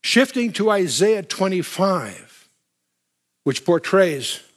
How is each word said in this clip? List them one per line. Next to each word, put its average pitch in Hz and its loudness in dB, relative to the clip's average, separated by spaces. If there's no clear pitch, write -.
Shifting 240 2
to 214 0
Isaiah 196 2
twenty-five, 185 -4
which 135 -2
portrays 170 0